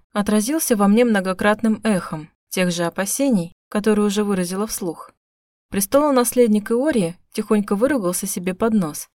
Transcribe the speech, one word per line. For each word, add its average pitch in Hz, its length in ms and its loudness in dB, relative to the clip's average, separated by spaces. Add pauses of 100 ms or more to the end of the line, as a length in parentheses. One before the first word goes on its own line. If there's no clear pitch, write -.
(120)
отразился 214 640 0
во 202 120 4
мне 220 180 6
многократным 208 800 0
эхом 170 460 -2 (200)
тех 180 220 0
же 170 120 -2
опасений, 190 720 0 (160)
которые 208 360 2
уже 208 180 0
выразила 190 440 -2
вслух. 180 440 -8 (580)
Престолонаследник 240 1040 2
Иории 233 440 0 (160)
тихонько 208 440 -2
выругался 202 520 -2
себе 185 260 -6
под 226 200 -2
нос, 165 420 -2